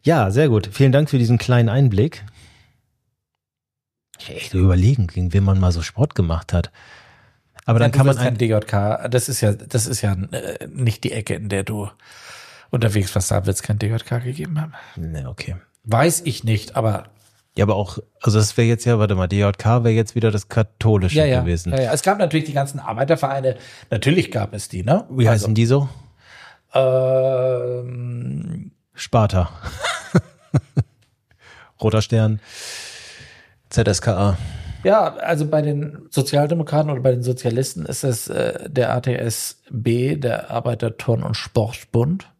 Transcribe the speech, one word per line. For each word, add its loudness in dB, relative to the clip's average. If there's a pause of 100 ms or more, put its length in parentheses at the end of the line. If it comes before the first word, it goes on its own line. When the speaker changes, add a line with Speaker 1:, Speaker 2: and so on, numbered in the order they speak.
Speaker 1:
Ja, 4
sehr 4
gut. 2
Vielen 4
Dank 4
für 2
diesen 4
kleinen 4
Einblick. 2 (1900)
Ich -18
will -14
echt -12
überlegen, 4
gegen -4
wen 4
man 4
mal 4
so -2
Sport -4
gemacht -2
hat. 0 (960)
Aber 4
Speaker 2:
Ja, 6
Speaker 1:
dann 4
Speaker 2:
du 2
Speaker 1:
kann 6
man 4
Speaker 2:
willst 0
kein 2
Speaker 1:
ein -4
Speaker 2:
D 2
J 2
K, -2
das 0
ist -4
ja, 2
das -4
ist -6
ja, 0
äh, -8
nicht -2
die -4
Ecke, -6
in -8
der -4
du -6 (840)
unterwegs 0
warst, 0
da 0
wird's -2
kein -2
D -2
J -2
K -4
gegeben -6
haben. -8 (200)
Speaker 1:
Nee, -8
okay. -10 (280)
Speaker 2:
Weiß 2
ich -6
nicht, -2
aber 0 (540)
Speaker 1:
Ja, 4
aber 2
auch, -4 (220)
also 4
das 2
wäre 4
jetzt 0
ja, 2
warte 2
mal, 0
D 0
J 2
K 2
wäre 2
jetzt 0
wieder 2
das -4
katholische 2
Speaker 2:
Ja, 4
ja. 2
Speaker 1:
gewesen. -2
Speaker 2:
Ja, 0
ja. 0
Es -2
gab 2
natürlich 0
die -10
ganzen -4
Arbeitervereine, -2 (340)
natürlich 0
gab -4
es -10
die, -8
ne? 2
Speaker 1:
Wie 2
Speaker 2:
Also 2
Speaker 1:
heißen 2
die 4
so? 2 (840)
Speaker 2:
Ähm. -2 (240)
Speaker 1:
Sparta. 2 (1000)
<laughs> -8
Roter 2
Stern. 0 (1300)
Z 2
S -2
K 0
A? 2 (480)
Speaker 2:
Ja, 4
also -2
bei 0
den -4
Sozialdemokraten 0
oder -4
bei 4
den -2
Sozialisten -2
ist -6
es, -2
äh, -4
der 0
A 0
T -2
S -6
B, 0
der -4
Arbeiter-, -4
Turn- 0
und -4
Sportbund. -2 (120)